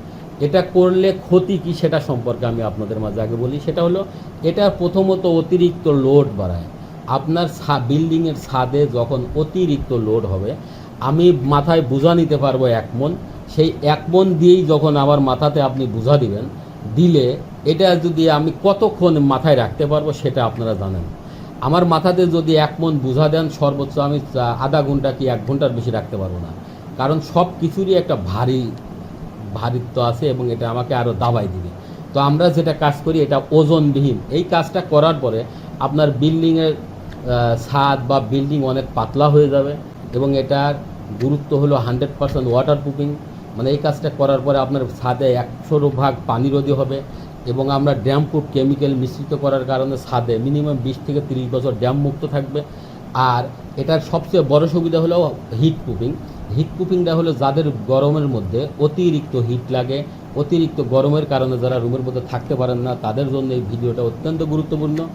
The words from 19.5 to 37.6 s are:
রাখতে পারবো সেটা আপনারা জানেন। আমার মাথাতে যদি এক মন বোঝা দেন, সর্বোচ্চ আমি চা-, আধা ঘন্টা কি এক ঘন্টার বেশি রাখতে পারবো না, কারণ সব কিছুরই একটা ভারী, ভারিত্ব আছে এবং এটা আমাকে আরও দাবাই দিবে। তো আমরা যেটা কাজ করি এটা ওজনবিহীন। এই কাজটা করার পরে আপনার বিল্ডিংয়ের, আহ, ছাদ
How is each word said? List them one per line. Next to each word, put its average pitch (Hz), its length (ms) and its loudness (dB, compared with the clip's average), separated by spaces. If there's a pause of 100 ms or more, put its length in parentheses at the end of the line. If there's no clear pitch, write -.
রাখতে 127 300 0
পারবো 151 280 0
সেটা 131 320 -2
আপনারা 113 280 -2
জানেন। 95 280 -4 (600)
আমার 160 240 2
মাথাতে 175 420 2
যদি 160 280 2
এক 151 240 2
মন 160 180 0
বোঝা 131 300 2
দেন, 160 220 0
সর্বোচ্চ 139 500 -2
আমি 143 200 0 (140)
চা-, 120 260 0
আধা 143 220 2
ঘন্টা 139 300 0
কি 131 160 -2
এক 120 200 0
ঘন্টার 139 220 0
বেশি 117 220 -4
রাখতে 107 260 -4
পারবো 92 200 -6
না, 82 140 -8 (460)
কারণ 143 220 0 (140)
সব 175 120 4 (140)
কিছুরই 190 340 0
একটা 180 220 2
ভারী, 113 460 -2 (920)
ভারিত্ব 120 480 -4
আছে 120 280 0
এবং 123 220 -2
এটা 117 180 -2
আমাকে 123 260 -2
আরও 120 180 0
দাবাই 107 400 0
দিবে। 90 160 -8 (440)
তো 139 60 0
আমরা 147 300 4
যেটা 156 240 2
কাজ 147 200 2 (120)
করি 160 160 2
এটা 135 200 2 (100)
ওজনবিহীন। 143 640 4 (140)
এই 160 120 0
কাজটা 175 380 0
করার 156 400 4
পরে 113 220 -2 (360)
আপনার 143 320 2
বিল্ডিংয়ের, 160 640 2
আহ, - 800 -2
ছাদ 139 520 0